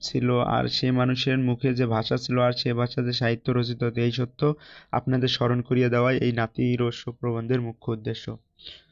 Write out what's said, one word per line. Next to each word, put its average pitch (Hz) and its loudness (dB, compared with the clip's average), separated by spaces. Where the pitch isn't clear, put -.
ছিল, 123 0
আর 120 0
সে 127 0
মানুষের 127 0
মুখে 127 0
যে 127 0
ভাষা 113 0
ছিল, 123 -2
আর 123 4
সে 123 -2
ভাষা 120 -2
যে 123 -2
সাহিত্য 120 0
রচিত 120 -2
হতো, 120 -2
এই 120 2
সত্য 127 0
আপনাদের 127 0
স্মরণ 123 0
করিয়ে 123 2
দেওয়াই 123 2
এই 123 0
নাতিরস্য 120 -2
প্রবন্ধের 120 -2
মুখ্য 117 -6
উদ্দেশ্য।" 113 -8